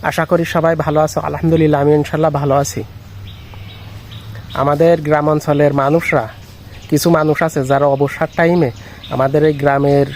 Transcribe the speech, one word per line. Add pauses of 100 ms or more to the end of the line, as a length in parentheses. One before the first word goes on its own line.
আশা
করি
সবাই
ভালো
আছো।
আলহামদুলিল্লাহ,
আমি
ইনশাল্লাহ
ভালো
আছি। (1800)
আমাদের
গ্রাম
অঞ্চলের
মানুষরা, (640)
কিছু
মানুষ
আছে
যারা
অবসর
টাইমে (400)
আমাদের
এই
গ্রামের